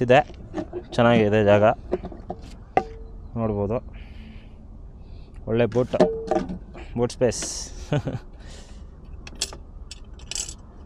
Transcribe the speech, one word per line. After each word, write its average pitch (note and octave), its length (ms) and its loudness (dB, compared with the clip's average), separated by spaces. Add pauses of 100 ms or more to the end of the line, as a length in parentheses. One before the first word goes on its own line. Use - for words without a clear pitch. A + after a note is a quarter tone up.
ಇದೆ, B2+ 120 10 (760)
ಚೆನ್ನಾಗಿದೆ A2+ 460 6 (100)
ಜಾಗ, G#2 120 10 (1700)
ನೋಡ್ಬೋದು. G#2+ 400 0 (1700)
ಒಳ್ಳೆ A#2 160 4 (100)
ಬೂಟ್, - 180 0 (1000)
ಬೂಟ್ A#2+ 220 0
ಸ್ಪೇಸ್. A#2+ 240 2 (480)
<laughs> - 420 -4 (2500)